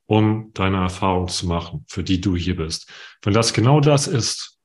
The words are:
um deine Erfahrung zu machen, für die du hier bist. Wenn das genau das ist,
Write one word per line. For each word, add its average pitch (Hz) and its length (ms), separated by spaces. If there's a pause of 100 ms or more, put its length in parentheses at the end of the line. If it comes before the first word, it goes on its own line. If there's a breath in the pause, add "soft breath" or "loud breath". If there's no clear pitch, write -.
um 107 480
deine 95 240
Erfahrung 92 520
zu - 180
machen, 85 420
für 82 160
die 92 160
du 92 160
hier 85 200
bist. 80 340 (320 loud breath)
Wenn 104 100
das 113 220
genau 135 260
das 143 280
ist, - 560